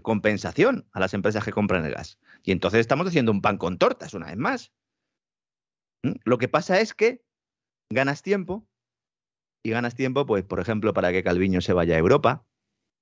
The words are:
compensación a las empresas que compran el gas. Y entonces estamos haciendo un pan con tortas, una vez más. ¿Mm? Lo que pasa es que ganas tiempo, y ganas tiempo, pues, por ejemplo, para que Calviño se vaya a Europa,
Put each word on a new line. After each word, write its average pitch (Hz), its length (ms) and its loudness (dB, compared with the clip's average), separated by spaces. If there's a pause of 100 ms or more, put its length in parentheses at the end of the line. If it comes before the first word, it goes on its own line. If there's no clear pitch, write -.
compensación 107 880 0
a 101 80 -6
las 92 140 0
empresas 104 300 0
que 104 80 -6
compran 98 340 0
el 69 80 -4
gas. - 260 -14 (240)
Y - 80 -2
entonces 95 280 2
estamos 139 280 0
haciendo 135 240 2
un 98 100 -2
pan 104 160 0
con 87 200 -4
tortas, 233 360 0
una 82 140 -12
vez 87 100 -12
más. 220 340 -6 (1300)
¿Mm? 135 100 -2 (100)
Lo 120 140 2
que 120 100 -2
pasa 180 320 2
es 220 140 0
que 240 300 -2 (640)
ganas 135 320 0
tiempo, 190 460 -4 (960)
y 113 80 -4
ganas 117 240 -2
tiempo, 131 300 -2
pues, 101 180 0
por 92 160 -6
ejemplo, 107 340 0
para 92 180 2
que 90 120 0
Calviño 90 380 2
se 92 120 0
vaya 85 220 2
a 80 40 4
Europa, 113 460 4 (560)